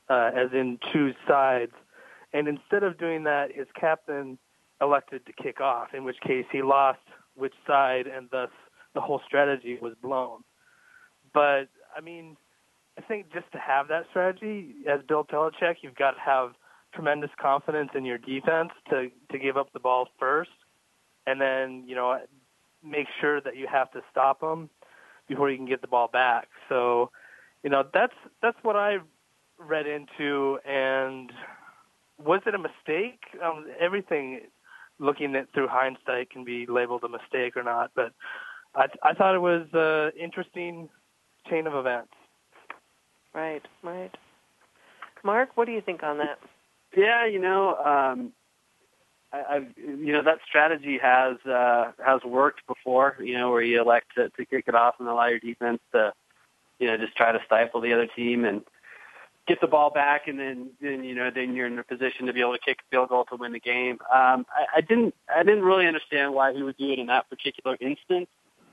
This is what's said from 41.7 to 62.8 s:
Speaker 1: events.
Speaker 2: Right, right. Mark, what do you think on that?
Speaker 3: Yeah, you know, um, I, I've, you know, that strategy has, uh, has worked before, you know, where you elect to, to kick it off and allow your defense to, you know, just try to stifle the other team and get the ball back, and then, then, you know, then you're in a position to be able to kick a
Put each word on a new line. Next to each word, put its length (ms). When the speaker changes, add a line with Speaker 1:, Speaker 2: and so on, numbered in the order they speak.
Speaker 1:
events. 360
Speaker 2:
Right, 280
right. 300
Mark, 320
what 100
do 60
you 100
think 220
on 140
that? 220
Speaker 3:
Yeah, 300
you 140
know, 360
um, 580
I, 240
I've, 120
you 340
know, 120
that 220
strategy 560
has, 440
uh, 460
has 200
worked 420
before, 540
you 160
know, 120
where 120
you 200
elect 340
to, 120
to 180
kick 220
it 80
off 240
and 80
allow 200
your 120
defense 400
to, 180
you 100
know, 100
just 180
try 160
to 140
stifle 340
the 140
other 140
team 360
and 180
get 140
the 60
ball 220
back, 380
and 100
then, 320
then, 240
you 100
know, 180
then 200
you're 140
in 120
a 40
position 420
to 80
be 80
able 120
to 60
kick 200
a 100